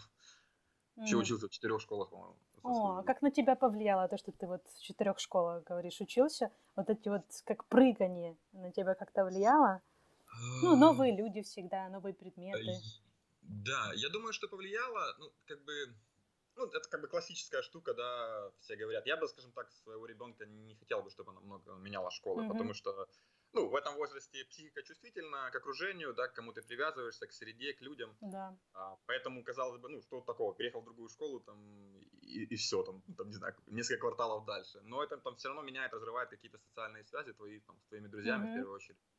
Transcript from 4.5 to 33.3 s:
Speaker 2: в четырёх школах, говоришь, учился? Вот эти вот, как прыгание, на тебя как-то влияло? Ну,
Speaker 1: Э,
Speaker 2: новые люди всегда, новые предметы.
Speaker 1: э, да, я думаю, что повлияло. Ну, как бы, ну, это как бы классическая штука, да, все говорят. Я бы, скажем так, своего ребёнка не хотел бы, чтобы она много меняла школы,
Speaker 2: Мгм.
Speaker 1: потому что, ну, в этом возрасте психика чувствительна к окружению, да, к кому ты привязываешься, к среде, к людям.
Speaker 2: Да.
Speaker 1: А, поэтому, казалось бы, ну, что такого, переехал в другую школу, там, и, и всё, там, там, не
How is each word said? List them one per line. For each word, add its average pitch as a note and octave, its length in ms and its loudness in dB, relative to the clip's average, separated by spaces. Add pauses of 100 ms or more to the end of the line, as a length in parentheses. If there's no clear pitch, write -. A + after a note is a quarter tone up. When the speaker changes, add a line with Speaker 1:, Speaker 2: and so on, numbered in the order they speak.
Speaker 2:
в - 140 -16
четырёх G3 380 0
школах, E3+ 440 2
говоришь, F3 380 -2
учился? B3 500 4 (240)
Вот G3 140 0
эти G#3+ 200 0
вот, G3+ 140 0 (220)
как - 220 -2
прыгание, F#3 680 8 (140)
на F#3 200 -10
тебя F#3+ 240 2
как-то F#3+ 300 0
влияло? G3 560 6 (800)
Ну, E4+ 140 10
Speaker 1:
Э, - 20 12
Speaker 2:
новые C4 380 10
люди G#3 280 -2
всегда, F#3+ 460 -6
новые F#3+ 240 -8
предметы. F3+ 680 -8
Speaker 1:
э, G#2+ 140 -14 (440)
да, G#2 540 -4
я B2+ 140 -4
думаю, A3 240 -6
что G#3+ 140 -8
повлияло. G3+ 720 -4
Ну, D3+ 140 -18 (120)
как C#3+ 180 -14
бы, C#3 320 -8 (600)
ну, B3 120 -4
это - 220 -8
как D3+ 120 -6
бы D3 60 -8
классическая E3 540 -4
штука, C#3 320 -6
да, A#2 640 -6
все - 160 -12
говорят. A2 320 -4
Я D#3 100 2
бы, D#3+ 100 0
скажем B2+ 260 -14
так, A#2+ 180 -12
своего A2 340 -16
ребёнка A#2 400 -14
не G#2+ 300 -20
хотел G#2+ 280 -4
бы, F#2+ 80 -16
чтобы G2 200 -16
она F#2 100 -20
много G2 340 -16
меняла F#2+ 360 -6
школы, G2+ 320 -4
Speaker 2:
Мгм. - 20 -2
Speaker 1:
потому G#3 280 -4
что, G2 340 -8 (460)
ну, D#3+ 160 2
в A#2+ 60 0
этом C#3+ 200 -2
возрасте C#3 500 -8
психика D3+ 380 -16
чувствительна D#3 680 -10
к - 40 -8
окружению, C#3 580 -4
да, B2 140 -2
к - 80 -14
кому A#2 180 -12
ты A#2 100 -12
привязываешься, B2 640 -6
к - 60 -20
среде, A#2+ 400 -10
к - 80 -18
людям. A#2+ 400 -12
Speaker 2:
Да. F#3+ 360 -10 (160)
Speaker 1:
А, F#2+ 240 -12 (100)
поэтому, B2+ 360 -6
казалось B2+ 380 -6
бы, B2+ 80 -16
ну, C#3 120 -12
что B2+ 200 -12
такого, A2+ 340 -4
переехал A#2+ 260 -6
в A#2 40 -20
другую A2+ 240 -18
школу, C#3 320 -10
там, G#2 560 -20
и, - 480 -12
и A2+ 120 -8
всё, F#2+ 260 0
там, F#2+ 200 -10 (140)
там, G2+ 120 -10
не G#2+ 60 -12